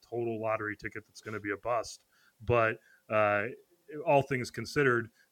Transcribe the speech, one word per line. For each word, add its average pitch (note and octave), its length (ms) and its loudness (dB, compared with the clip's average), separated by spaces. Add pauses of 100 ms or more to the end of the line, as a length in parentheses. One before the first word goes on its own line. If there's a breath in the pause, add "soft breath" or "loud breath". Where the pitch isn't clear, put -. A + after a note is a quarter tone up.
total A#2 320 -4
lottery A2 380 -2
ticket G#2+ 300 -10
that's - 140 -20
gonna A2 180 -8
be G#2 100 -6
a G2+ 80 -2
bust. A2+ 440 -4 (440)
But, A#2 320 4 (320 soft breath)
uh, G#2 360 4 (600)
all C#3+ 160 6
things B2+ 300 -4
considered, A#2+ 580 0 (220)